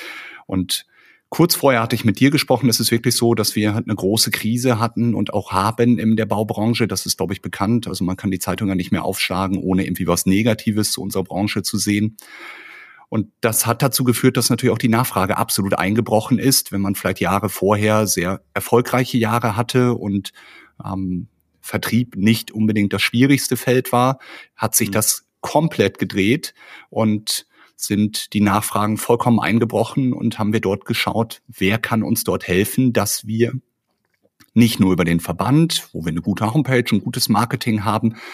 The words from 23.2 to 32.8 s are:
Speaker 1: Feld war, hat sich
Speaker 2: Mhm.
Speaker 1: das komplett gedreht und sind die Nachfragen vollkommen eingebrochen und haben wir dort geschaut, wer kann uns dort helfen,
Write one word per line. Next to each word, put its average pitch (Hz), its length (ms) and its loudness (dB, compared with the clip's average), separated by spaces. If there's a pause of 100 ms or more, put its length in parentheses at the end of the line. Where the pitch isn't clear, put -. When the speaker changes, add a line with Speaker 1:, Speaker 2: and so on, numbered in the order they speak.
Speaker 1:
Feld 127 340 0
war, 131 280 2 (360)
hat 110 200 -2
sich 110 120 2
Speaker 2:
Mhm. 98 60 -4
Speaker 1:
das - 340 0 (140)
komplett - 580 0
gedreht 104 540 0 (360)
und 107 560 -2 (320)
sind - 560 -2
die 104 80 0
Nachfragen 104 560 0
vollkommen 120 420 2
eingebrochen 113 720 0
und - 280 -4
haben 104 120 0
wir 110 100 0
dort 98 240 -2
geschaut, - 640 -4
wer 101 300 0
kann 110 260 -2
uns - 200 -2
dort 90 240 -4
helfen, 110 440 2